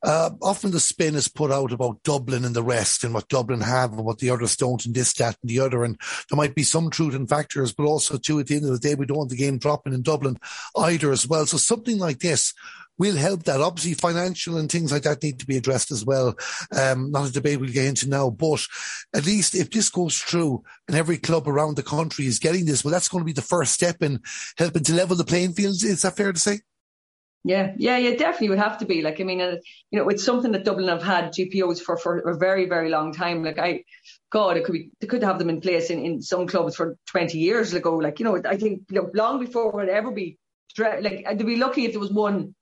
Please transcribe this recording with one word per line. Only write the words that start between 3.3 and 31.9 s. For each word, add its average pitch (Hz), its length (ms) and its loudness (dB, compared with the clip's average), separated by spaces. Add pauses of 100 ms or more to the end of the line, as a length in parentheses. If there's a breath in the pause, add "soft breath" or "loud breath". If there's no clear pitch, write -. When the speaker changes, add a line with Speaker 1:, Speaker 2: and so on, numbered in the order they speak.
Speaker 1:
have 123 320 2
and 110 120 -6
what 113 140 -2
the 123 120 0
others 120 260 0
don't 123 300 0
and 117 80 -4
this, 123 200 2
that 117 280 0
and 120 80 -6
the 120 100 2
other. 127 220 2
And 117 180 -2 (300 loud breath)
there 139 60 6
might 147 180 6
be 156 80 2
some 165 260 4
truth 156 260 0
in 135 120 -2
factors, 143 460 0
but 147 120 -2
also 151 320 2
too, 151 220 0
at 139 80 0
the 147 100 2
end 151 80 0
of 139 60 2
the 127 80 2
day, 143 160 2
we 139 120 -2
don't 139 120 0
want 143 120 -2
the 127 60 -6
game 135 220 2
dropping 147 340 0
in 127 100 0
Dublin 135 360 0 (380 loud breath)
either 160 340 2
as 131 160 2
well. 156 200 2
So - 120 0
something 226 400 2
like 160 220 -2
this 165 340 0 (440 loud breath)
will 196 180 2
help 165 280 0
that. 139 160 2
Obviously, 170 340 0
financial 170 640 -2
and 156 140 -2
things 165 200 0
like 143 120 0
that 147 200 0
need 143 160 -2
to - 80 -12
be 135 100 0
addressed 131 360 0
as 110 120 -4
well. 127 320 2 (400 loud breath)
Um, 135 360 0
not 143 160 0
a 127 40 -6
debate 139 280 0
we'll 131 100 -4
get 131 160 2
into 135 220 0
now, 139 200 2
but 143 380 0 (480 loud breath)
at 147 100 2
least 196 300 2
if 175 160 0
this 220 180 2
goes 175 300 -2
through 156 460 0 (240 loud breath)
and - 80 0
every 160 200 2
club 160 300 0
around 147 300 0
the 143 80 -4
country 147 420 -2
is 123 140 0
getting 175 260 2
this, 135 180 2
well, 147 60 0
that's 175 180 2
gonna 175 160 -2
be 160 80 -4
the 135 80 -2
first 165 320 0
step 175 300 0
in 139 180 0 (360 loud breath)
helping 165 260 2
to 147 100 2
level 175 220 4
the 165 100 2
playing 175 280 2
fields. 196 320 0
Is 202 180 2
that 185 140 0
fair 196 160 0
to 165 80 -2
say? 208 200 0 (840)
Speaker 2:
Yeah, 190 320 0
yeah, 240 220 2
yeah, 247 180 2
definitely 294 320 0
would 190 100 2
have 214 200 0
to 226 60 -4
be. 175 160 0
Like, 156 200 -4
I 190 40 -2
mean, 185 160 -2
uh, 180 160 -2 (360 loud breath)
you 202 80 2
know, 180 80 2
it's 202 160 0
something 247 280 2
that 196 120 -2
Dublin 185 240 0
have 170 160 -2
had 175 280 0
G 185 140 -2
P 190 160 0
Os 175 180 0
for, 170 160 -4